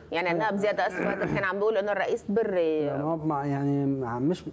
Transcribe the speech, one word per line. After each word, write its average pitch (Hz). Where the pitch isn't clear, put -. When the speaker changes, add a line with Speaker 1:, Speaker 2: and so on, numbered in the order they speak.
Speaker 1:
يعني 170
Speaker 2:
إيه. 170
Speaker 1:
النائب 202
زياد 202
أسود 180
كان 196
عم 190
بيقول 214
إنه 202
الرئيس 190
بري. 180
Speaker 2:
لا، 143
ما، 160
ما، 151
يعني 139
مش 165